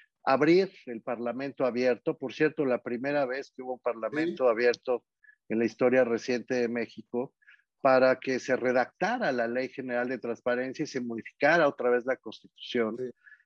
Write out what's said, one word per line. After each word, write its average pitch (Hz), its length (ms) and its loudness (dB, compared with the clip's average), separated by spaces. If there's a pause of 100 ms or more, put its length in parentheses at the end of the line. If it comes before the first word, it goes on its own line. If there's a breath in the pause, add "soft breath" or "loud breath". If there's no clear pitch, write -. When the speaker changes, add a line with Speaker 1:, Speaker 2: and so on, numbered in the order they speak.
(280 loud breath)
Speaker 1:
abrir 165 440 4 (160)
el 113 160 -10
Parlamento 123 640 -4
abierto, 123 500 0
por 123 160 -8
cierto, 156 320 0
la 120 160 0
primera 135 460 -2
vez 131 280 -8
que 131 60 -14
hubo 127 120 -8
un 123 60 -10
Parlamento 120 680 -2
Speaker 2:
Sí. 123 40 8
Speaker 1:
abierto 120 540 0 (460 soft breath)
en 110 100 0
la 117 60 4
historia 127 380 4
reciente 117 520 -2
de 120 120 0
México, - 680 -8 (440 soft breath)
para 131 400 4
que 131 200 -4
se 127 160 -2
redactara 135 760 -2
la 120 160 -2
Ley 127 220 -4
General 123 400 -6
de 131 80 -4
Transparencia 123 640 -4
y 147 60 -4
se 131 140 -6
modificara 143 680 2
otra 123 240 0
vez 123 160 0
la 127 80 0
Constitución, - 840 -6
Speaker 2:
Sí. 127 140 -8 (340 soft breath)